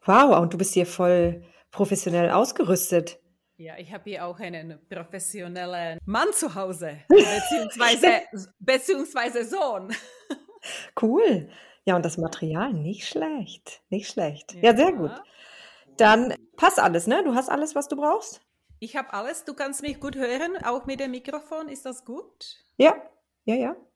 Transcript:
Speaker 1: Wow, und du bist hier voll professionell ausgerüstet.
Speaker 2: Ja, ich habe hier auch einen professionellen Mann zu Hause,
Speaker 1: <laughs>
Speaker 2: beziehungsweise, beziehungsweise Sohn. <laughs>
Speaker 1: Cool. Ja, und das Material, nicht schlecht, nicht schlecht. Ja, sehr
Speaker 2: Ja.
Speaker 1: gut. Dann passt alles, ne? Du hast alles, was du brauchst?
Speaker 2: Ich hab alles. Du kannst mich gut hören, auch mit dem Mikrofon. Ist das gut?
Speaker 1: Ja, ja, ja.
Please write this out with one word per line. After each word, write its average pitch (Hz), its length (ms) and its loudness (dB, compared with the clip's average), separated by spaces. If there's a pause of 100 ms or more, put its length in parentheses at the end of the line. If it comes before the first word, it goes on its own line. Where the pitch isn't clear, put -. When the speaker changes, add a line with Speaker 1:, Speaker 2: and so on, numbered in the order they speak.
Speaker 1:
Wow, 220 320 8
und 170 140 0
du - 20 -6
bist 190 160 -2
hier 175 140 2
voll 175 560 2 (280)
professionell 185 600 0
ausgerüstet. 185 880 0 (380)
Speaker 2:
Ja, 160 180 -18
ich 175 160 -18
habe 208 120 -18
hier 180 200 -10
auch 175 160 -12
einen 165 480 -14
professionellen 175 1160 -10
Mann 240 260 0
zu 220 220 -2
Hause, 170 480 -8
Speaker 1:
<laughs> - 80 -20
Speaker 2:
beziehungsweise, 339 960 4 (520)
beziehungsweise 262 880 -2
Sohn. 220 480 -4
<laughs> - 1080 -12
Speaker 1:
Cool. 233 500 2 (340)
Ja, 190 100 2
und 170 120 0
das 170 100 -4
Material, 165 560 -4
nicht 165 340 -6
schlecht, - 840 -8
nicht 202 200 -6
schlecht. 156 520 -8
Ja, 226 120 8
sehr 311 160 6
Speaker 2:
Ja. 311 60 -4
Speaker 1:
gut. 214 260 -6 (760)
Dann 226 360 6 (220)
passt 370 240 4
alles, 170 260 2
ne? 302 160 2
Du 277 120 0
hast 262 160 -2
alles, 302 240 -2
was 285 120 -2
du 285 100 -6
brauchst? 311 440 -2 (380)
Speaker 2:
Ich 220 180 -12
hab 262 160 -8
alles. 240 320 -8
Du 294 80 -12
kannst 277 300 -8
mich 294 180 -8
gut 277 160 -8
hören, 269 480 -4
auch 254 220 -4
mit 269 140 -6
dem 269 100 -6
Mikrofon. 294 580 -10
Ist 269 160 -16
das 247 220 -14
gut? - 500 -16 (220)
Speaker 1:
Ja, 285 160 8 (500)
ja, 220 120 -2
ja. 262 200 -4 (200)